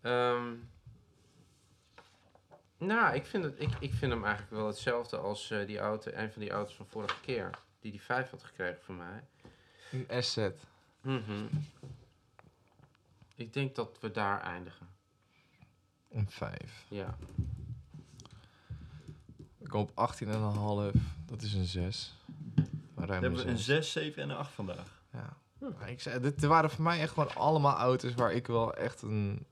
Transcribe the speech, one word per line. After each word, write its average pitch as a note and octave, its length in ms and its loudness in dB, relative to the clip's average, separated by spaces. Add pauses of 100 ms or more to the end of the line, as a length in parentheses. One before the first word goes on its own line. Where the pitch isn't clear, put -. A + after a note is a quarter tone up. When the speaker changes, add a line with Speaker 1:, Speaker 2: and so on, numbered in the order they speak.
Speaker 1:
Ehm, A#2+ 520 2 (2250)
nou, G3+ 360 4
ik C#3+ 120 -2
vind F#3+ 180 -2
het, C#3+ 160 -4
ik, D3 100 0 (100)
ik C#3 140 -4
vind C3 180 0
hem A2+ 120 -2
eigenlijk G#2 300 -2
wel G#2+ 120 0
hetzelfde A#2 500 -2
als, G2+ 340 -4
eh, G2+ 160 -2
die G#2 120 -6
auto, G#2+ 360 -2
een A2 180 -4
van G#2+ 100 -10
die G#2 80 -6
auto's G2+ 240 -4
van G2+ 120 -16
vorige G#2 340 -6
keer, G#2 300 -4 (300)
die A2 100 -10
die G#2+ 120 -12
vijf B2+ 280 -2
had - 140 -16
gekregen F2+ 380 -6
van F#2+ 140 -10
mij. F#2 280 -10 (840)
Speaker 2:
Een B2 140 0
S - 100 -2
Z. G#2+ 160 0 (520)
Speaker 1:
Mhm. G#2+ 460 -4 (1900)
Ik A2+ 180 -10
denk C#3 220 0
dat A2+ 260 -4
we A2 100 -4
daar G2+ 300 0
eindigen. F2 460 -8 (1200)
Speaker 2:
Een G#2 200 -2
vijf. - 580 -10
Speaker 1:
Ja. G2 280 -8 (2500)
Speaker 2:
Ik C#3+ 140 -12
kom G#2+ 60 2
op G#2 140 0
achttien A2 340 0
en G#2+ 120 -2
een G#2 160 0
half, G#2 360 0 (340)
dat G#2+ 160 -8
is G#2 120 -4
een F#2+ 100 2
zes. F2+ 520 -4 (800)
Maar F2 140 -2
ruim - 0 -
Speaker 3:
Dan - 0 - (140)
hebben - 120 6
we E2 100 0
Speaker 2:
een - 60 2
Speaker 3:
een A#2 80 4
Speaker 2:
zes. C#3 340 4
Speaker 3:
zes, - 0 -
zeven D3+ 300 -4
en C#3+ 80 -4
een C#3 60 -4
acht C#3+ 160 -6
vandaag. F#2+ 500 -8 (100)
Speaker 2:
Ja. - 240 -10 (220)
Speaker 1:
Hm. - 60 -12 (140)
Speaker 2:
Maar G2 120 -8
ik B2 100 -10
zei, B2+ 200 -4
dit C#3+ 240 2
waren D#3 260 10
voor D#3+ 140 0
mij E3+ 160 4
echt D#3 120 0
gewoon D3 220 2
allemaal C#3+ 420 6
auto's B2 380 4
waar A#2 180 4
ik A#2 140 0
wel A#2 280 2
echt - 280 -4
een G#2+ 500 0